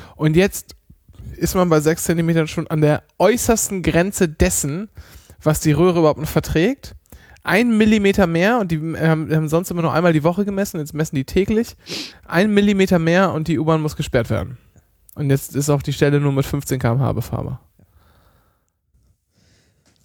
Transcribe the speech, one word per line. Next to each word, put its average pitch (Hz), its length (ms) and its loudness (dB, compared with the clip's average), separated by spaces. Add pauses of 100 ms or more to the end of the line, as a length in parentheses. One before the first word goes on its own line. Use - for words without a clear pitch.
(160)
Und 156 200 0
jetzt - 400 0 (600)
ist - 180 -4
man 180 140 2
bei 156 120 4
sechs 156 240 0
Zentimetern 165 420 0
schon - 200 -8
an 156 140 -2
der 151 220 0 (160)
äußersten 208 640 0
Grenze 175 440 0
dessen, 175 640 -2 (540)
was 156 160 0
die 156 120 2
Röhre 170 280 2
überhaupt 151 200 2
noch 156 80 -6
verträgt. - 680 -2 (480)
Ein 220 340 2
Millimeter 208 500 4
mehr, 185 320 0
und 185 120 -2
die 160 80 -2
haben, 160 540 0
haben 156 140 0
sonst 165 240 -2
immer 170 120 -2
nur 139 100 0
einmal 170 200 2
die 147 100 2
Woche 175 220 0
gemessen, 196 340 -4
jetzt 151 160 -8
messen 156 200 -4
die 135 100 -2
täglich, 214 500 -2 (520)
ein 208 260 0
Millimeter 196 460 4
mehr 170 340 2
und 156 140 -4
die 160 120 0
U-Bahn 160 220 0
muss 151 140 -4
gesperrt 123 360 -2
werden. 101 260 -4 (580)
Und 143 140 -4
jetzt - 260 -2
ist 143 140 -2
auch 143 120 2
die 143 120 -6
Stelle 143 260 2
nur 143 120 0
mit 135 140 0
fünfzehn 139 340 -4
K 123 120 0
M 120 80 0
H 117 140 0
befahrbar. - 480 -6 (2500)